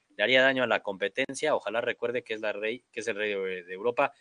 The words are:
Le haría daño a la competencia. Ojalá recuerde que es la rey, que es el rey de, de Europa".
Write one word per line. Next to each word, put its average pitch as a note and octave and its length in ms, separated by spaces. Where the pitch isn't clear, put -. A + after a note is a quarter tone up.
Le G2+ 80
haría C3 180
daño C3 220
a - 20
la G#2+ 160
competencia. C3 720
Ojalá G#2+ 260
recuerde A#2+ 440
que A2+ 100
es G#2+ 60
la G#2+ 120
rey, A2 380
que A#2+ 100
es A2 80
el G#2+ 80
rey G#2 180
de, F#2+ 300
de F2+ 100
Europa". A#2+ 460